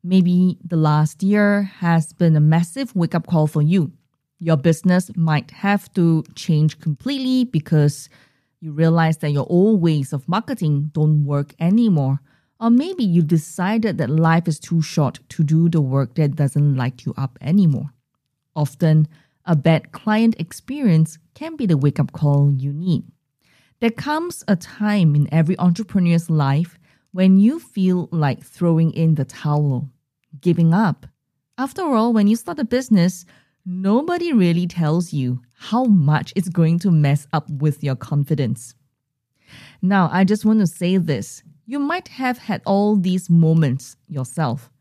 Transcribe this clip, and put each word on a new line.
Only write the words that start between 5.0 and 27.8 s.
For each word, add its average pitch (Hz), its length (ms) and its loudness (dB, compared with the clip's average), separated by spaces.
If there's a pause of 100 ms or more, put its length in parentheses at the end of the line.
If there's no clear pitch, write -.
might 160 360 0
have - 420 -4
to 165 320 2 (100)
change 156 460 0
completely 254 640 -2
because 151 640 0 (500)
you 160 140 -14
realize 165 460 0
that 151 120 -4
your 143 180 -2
old 196 300 2
ways 156 320 0
of 139 160 -8
marketing 160 640 -2
don't 151 320 0
work 143 340 -4
anymore. 165 640 0 (400)
Or 226 100 -2
maybe 294 360 0
you 175 160 2
decided 185 760 -2
that 123 120 -2
life 165 360 2
is 160 140 -4
too 165 220 -2
short - 480 -2
to - 120 -6
do 160 280 2
the 165 100 0
work 135 360 -2
that 147 200 0
doesn't 143 400 0
light 127 300 -6
you - 100 -6
up - 240 -10
anymore. 156 540 0 (640)
Often, 156 500 0 (380)
a 175 100 0
bad 156 380 0
client 220 440 0
experience 170 800 -2 (160)
can 320 220 -12
be 285 100 -6
the 165 120 2
wake-up 139 340 -2
call 143 460 0
you 139 160 -6
need. 160 320 -4 (760)
There 233 100 0
comes 311 600 -6
a 190 80 2
time 196 580 0
in 147 180 0
every 160 260 0
entrepreneur's 175 720 0
life 151 480 0 (360)
when 190 260 4
you 254 200 2
feel 185 520 -2